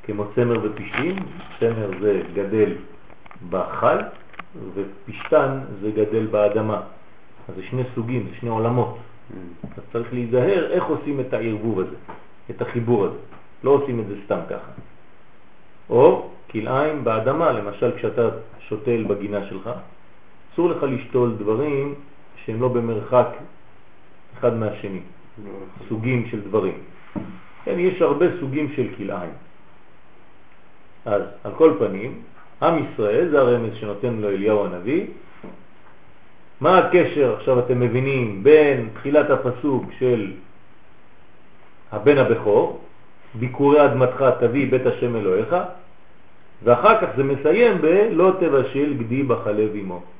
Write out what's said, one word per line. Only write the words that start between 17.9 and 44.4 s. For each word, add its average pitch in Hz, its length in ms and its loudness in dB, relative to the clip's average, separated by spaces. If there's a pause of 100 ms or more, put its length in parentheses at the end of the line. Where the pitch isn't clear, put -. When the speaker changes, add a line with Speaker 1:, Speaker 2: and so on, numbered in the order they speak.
Speaker 1:
כשאתה 113 320 2 (300)
שותל 110 480 -2
בגינה 101 380 -2
שלך, 95 240 -10 (840)
אסור 170 160 2
לך 160 140 -2
לשתול 123 540 0
דברים 139 580 0 (500)
שהם 113 160 -4
לא 127 60 2
במרחק 117 600 2 (1120)
אחד 117 180 2
מהשני, 101 420 -6 (460)
Speaker 2:
לא. 98 60 -14 (380)
Speaker 1:
סוגים 113 420 -2
של 107 100 -6
דברים. 95 360 0 (840)
כן, 185 160 -2
יש 180 220 2
הרבה 147 240 4 (140)
סוגים 139 360 -4
של 123 120 0 (100)
כלאיים. 95 340 -6 (1700)
אז 104 160 2 (220)
על 104 140 -6
כל 156 220 8
פנים, 107 420 -4 (400)
עם 160 220 2
ישראל, 117 460 0
זה 147 100 4
הרמז 117 360 2
שנותן 107 380 -4
לו 107 160 -2
אליהו 101 360 2
הנביא. 98 400 -2 (1600)
מה 175 160 6
הקשר, 143 600 6
עכשיו 127 220 4
אתם 123 200 2
מבינים, 120 640 0
בין 139 500 8
תחילת 143 360 4
הפסוק 127 540 0 (160)
של 117 320 2 (1600)
הבן 113 260 6
הבכור, 113 640 4 (540)
"ביקורי 139 500 6
אדמתך 127 400 4 (140)
תביא 120 320 2